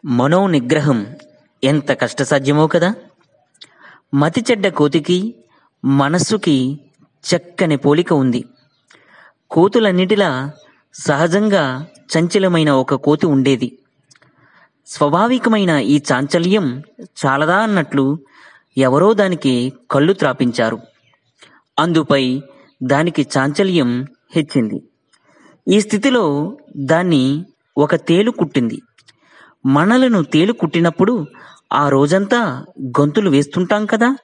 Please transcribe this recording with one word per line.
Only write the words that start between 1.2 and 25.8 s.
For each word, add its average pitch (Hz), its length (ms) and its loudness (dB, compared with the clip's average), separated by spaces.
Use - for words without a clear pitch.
ఎంత 143 360 0
కష్టసాధ్యమో 143 680 0
కదా. 175 280 0
మతి 165 360 0
చెడ్డ 202 180 0
కోతికి 175 680 0
మనస్సుకి 139 960 0
చక్కని 170 520 -2
పోలిక 151 360 2
ఉంది. 131 320 0
కోతులన్నిటిలా 185 1000 0
సహజంగా 160 920 0
చంచలమైన 170 520 0
ఒక 131 240 0
కోతి 151 320 0
ఉండేది. 135 520 0
స్వాభావికమైన 208 840 0
ఈ 143 300 2
చాంచల్యం 147 680 -2
చాలదా 151 540 -2
అన్నట్లు 160 600 0
ఎవరో 139 340 2
దానికి 139 600 0
కళ్ళు 151 220 2
త్రాపించారు. 123 680 -2
అందుపై 147 640 0
దానికి 143 440 0
చాంచల్యం 143 680 -2
హెచ్చింది. 139 520 -4
ఈ 202 120 4